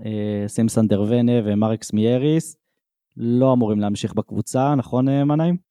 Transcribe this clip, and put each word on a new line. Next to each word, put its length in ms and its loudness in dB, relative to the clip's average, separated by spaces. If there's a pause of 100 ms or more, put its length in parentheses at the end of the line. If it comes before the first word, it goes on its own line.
אה, 420 -4
סימסון 400 0
דרבנה 440 2 (120)
ומרקס 500 -2
מייריס, 640 0 (600)
לא 360 2
אמורים 260 2
להמשיך 340 -4
בקבוצה, 640 -2
נכון, 340 -2
אה, 140 0
מנהיים? 340 0 (140)